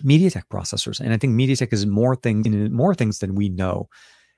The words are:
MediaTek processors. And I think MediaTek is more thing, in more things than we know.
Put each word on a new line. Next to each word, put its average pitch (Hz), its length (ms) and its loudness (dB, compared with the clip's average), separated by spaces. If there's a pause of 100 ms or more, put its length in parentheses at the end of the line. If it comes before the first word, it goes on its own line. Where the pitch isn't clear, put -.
MediaTek 156 440 2
processors. - 520 -6
And 113 140 -2
I 110 40 2
think 117 180 0
MediaTek 127 360 0
is 101 140 2
more 113 300 2
thing, 110 300 0
in 107 280 0
more 165 220 0
things 110 240 -2
than 95 160 -4
we 101 120 0
know. 92 420 -4 (480)